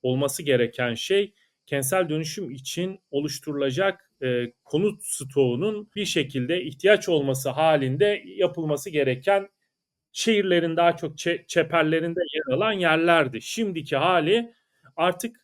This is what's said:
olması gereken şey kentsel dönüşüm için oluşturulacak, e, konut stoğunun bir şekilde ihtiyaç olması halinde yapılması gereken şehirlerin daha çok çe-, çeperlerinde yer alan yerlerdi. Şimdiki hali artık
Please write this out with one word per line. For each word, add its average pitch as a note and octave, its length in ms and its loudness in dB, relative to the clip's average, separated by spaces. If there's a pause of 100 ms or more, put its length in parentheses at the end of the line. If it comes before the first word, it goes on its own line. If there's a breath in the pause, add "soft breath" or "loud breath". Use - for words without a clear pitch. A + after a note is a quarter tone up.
olması C3+ 360 0
gereken B2 520 2
şey G3 400 -2 (320)
kentsel D3 420 0
dönüşüm D#3 420 -6
için E3+ 500 -8 (100)
oluşturulacak, D3 1000 -4 (120)
e, C3 40 -4 (380)
konut G3+ 380 -2
stoğunun C#3+ 960 -2
bir G3+ 80 -4
şekilde C#3+ 580 -2
ihtiyaç F#3+ 460 2
olması C#3 420 0
halinde D3+ 760 2
yapılması E3 680 -2
gereken D3+ 580 0 (640)
şehirlerin F3+ 640 2
daha E3+ 200 4
çok D#3+ 220 -8
çe-, - 280 -4
çeperlerinde E3 760 0 (140)
yer D#3 220 -2
alan G#3+ 160 0
yerlerdi. E3 680 2
Şimdiki F#3 540 -4
hali F3+ 580 2 (420 soft breath)
artık F3+ 480 -2